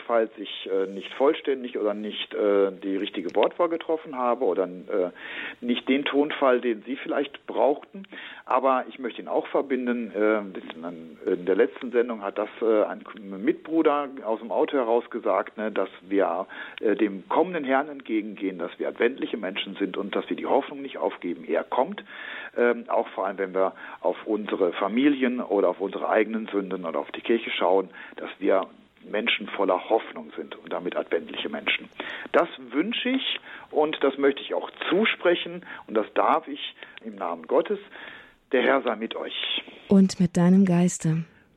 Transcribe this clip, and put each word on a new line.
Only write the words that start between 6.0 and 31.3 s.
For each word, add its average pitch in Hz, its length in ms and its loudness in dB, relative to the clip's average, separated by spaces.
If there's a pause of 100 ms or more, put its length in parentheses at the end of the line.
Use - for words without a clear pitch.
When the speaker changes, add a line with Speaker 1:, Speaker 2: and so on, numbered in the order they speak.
Speaker 1:
Tonfall, 139 560 4
den 110 260 -2
Sie 127 80 -6
vielleicht - 540 -4
brauchten. 135 560 0 (400)
Aber 131 440 2
ich - 120 -14
möchte 110 220 -8
ihn 78 60 -12
auch 139 200 -2
verbinden. 123 640 -2
Äh, 107 260 4 (920)
in 87 140 0
der 95 100 4
letzten 123 340 2
Sendung 117 320 0
hat 98 160 -4
das, 107 100 -2 (140)
äh, 107 220 4
ein 87 200 -4 (400)
Mitbruder 151 640 2 (160)
aus 113 140 -2
dem 113 140 -10
Auto 120 240 0
heraus 120 340 2
gesagt, 104 460 0
ne, 107 160 -4
dass 98 160 0 (200)
wir, 92 380 2 (340)
äh, 101 140 2
dem 98 340 0
kommenden 165 360 2
Herrn 135 240 2
entgegengehen, 104 720 -4
dass 85 200 -6
wir - 80 -4
adventliche 127 500 0
Menschen 95 400 -6
sind 92 200 -4
und 98 180 -4
dass 95 140 -2
wir 87 80 -4
die 80 100 -6
Hoffnung 139 360 0
nicht 139 160 -10
aufgeben. 87 460 -4
Er 80 200 0
kommt, 160 400 -2 (520)
ähm, 120 320 2
auch 110 200 0
vor 95 180 -4
allem, 95 120 -4
wenn 92 160 -4
wir 95 200 2 (260)
auf 87 160 0 (100)
unsere 104 460 2
Familien 127 680 2
oder 95 280 4
auf 90 120 0
unsere - 280 -2
eigenen 110 400 0
Sünden 95 360 -2
oder 76 140 -2
auf 71 140 -4
die - 80 -8
Kirche 117 300 0
schauen, 95 380 2 (280)
dass - 220 -10
wir 98 300 2 (420)
Menschen 107 380 -2
voller 95 420 0
Hoffnung - 460 0
sind 78 200 -10
und - 160 -12
damit 87 240 -4
adventliche 76 520 -4